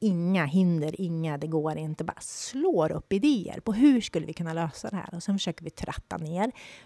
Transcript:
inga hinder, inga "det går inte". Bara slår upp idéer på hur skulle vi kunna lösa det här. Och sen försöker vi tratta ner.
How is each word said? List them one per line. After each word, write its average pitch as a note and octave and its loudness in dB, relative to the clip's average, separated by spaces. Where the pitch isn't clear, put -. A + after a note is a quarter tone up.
inga F3+ 2
hinder, E3 2
inga D#3+ -2
"det D3+ -4
går D#3 0
inte". D#3 -6
Bara - -8
slår B3+ 0
upp - -4
idéer G#3+ 2
på A3+ -2
hur B3+ 8
skulle D#3+ -2
vi D#3+ -8
kunna E3 -4
lösa E3 -4
det G3+ -4
här. - -8
Och E3+ -8
sen G3 0
försöker E3+ -4
vi D#3+ -6
tratta - -8
ner. F3 -2